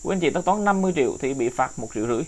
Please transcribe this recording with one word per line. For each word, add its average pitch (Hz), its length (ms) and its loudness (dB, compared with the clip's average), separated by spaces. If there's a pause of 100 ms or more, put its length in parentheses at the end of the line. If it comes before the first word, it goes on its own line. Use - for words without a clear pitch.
Quý 190 120 -2
anh 185 40 -2
chị 165 100 4
tất 170 160 -2
toán 208 200 2
năm 196 160 4
mươi 185 140 2
triệu 127 240 2
thì 135 140 -2
bị 123 160 0
phạt 131 300 -2
một 113 140 -6
triệu 110 140 -2
rưỡi. 120 200 0